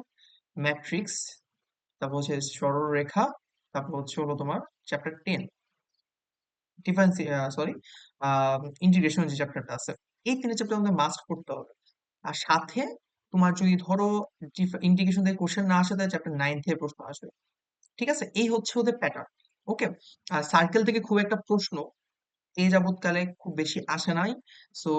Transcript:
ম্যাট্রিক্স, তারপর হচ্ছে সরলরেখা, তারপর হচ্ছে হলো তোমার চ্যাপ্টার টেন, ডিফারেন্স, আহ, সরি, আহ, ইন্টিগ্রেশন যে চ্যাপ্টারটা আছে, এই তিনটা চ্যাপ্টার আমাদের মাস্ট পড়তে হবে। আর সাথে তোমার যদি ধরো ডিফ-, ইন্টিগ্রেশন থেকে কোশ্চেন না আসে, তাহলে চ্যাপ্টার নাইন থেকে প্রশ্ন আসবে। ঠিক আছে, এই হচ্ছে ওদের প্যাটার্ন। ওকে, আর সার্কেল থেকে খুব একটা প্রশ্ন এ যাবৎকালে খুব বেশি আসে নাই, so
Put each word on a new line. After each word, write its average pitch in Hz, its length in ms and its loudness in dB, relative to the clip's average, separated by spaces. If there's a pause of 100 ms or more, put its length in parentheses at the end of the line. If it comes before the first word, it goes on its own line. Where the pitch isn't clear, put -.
(640)
ম্যাট্রিক্স, 147 520 -4 (840)
তারপর 139 200 -4
হচ্ছে 143 160 -2 (240)
সরলরেখা, 147 680 0 (480)
তারপর - 280 -6
হচ্ছে 143 220 -10
হলো 147 200 -2
তোমার 151 180 -4 (280)
চ্যাপ্টার 156 260 -6 (120)
টেন, 151 160 -2 (1400)
ডিফারেন্স, 185 340 6
আহ, 139 360 -2
সরি, 151 180 -2 (540)
আহ, 135 300 2 (280)
ইন্টিগ্রেশন 180 440 6
যে 139 100 -4
চ্যাপ্টারটা 131 380 -6
আছে, - 140 -8 (360)
এই 262 100 2
তিনটা 240 200 -2
চ্যাপ্টার 214 200 -2
আমাদের 202 240 2
মাস্ট 160 260 -2
পড়তে 160 280 -8
হবে। - 160 -14 (560)
আর 147 80 -8 (100)
সাথে 165 360 0 (500)
তোমার 180 280 6
যদি 185 140 4 (120)
ধরো 196 220 2 (480)
ডিফ-, 180 320 -2
ইন্টিগ্রেশন 185 360 4
থেকে 190 180 2
কোশ্চেন 196 300 0
না 180 100 6
আসে, 185 140 0
তাহলে 190 180 -2
চ্যাপ্টার 165 180 -6 (100)
নাইন 143 220 0
থেকে 165 180 0
প্রশ্ন 147 160 -8 (120)
আসবে। 143 180 -16 (680)
ঠিক 240 160 0
আছে, 285 100 -4 (160)
এই 233 120 4
হচ্ছে 220 280 -2
ওদের 233 200 2
প্যাটার্ন। 143 280 -4 (440)
ওকে, - 140 0 (440)
আর 151 120 0
সার্কেল 175 460 4
থেকে 226 120 2
খুব 208 240 0
একটা 208 120 0 (120)
প্রশ্ন 202 280 0 (800)
এ 180 80 4 (100)
যাবৎকালে 180 480 2 (180)
খুব 175 200 -8
বেশি 156 180 -2 (160)
আসে 160 240 -2
নাই, 196 120 0 (500)
so 160 180 -2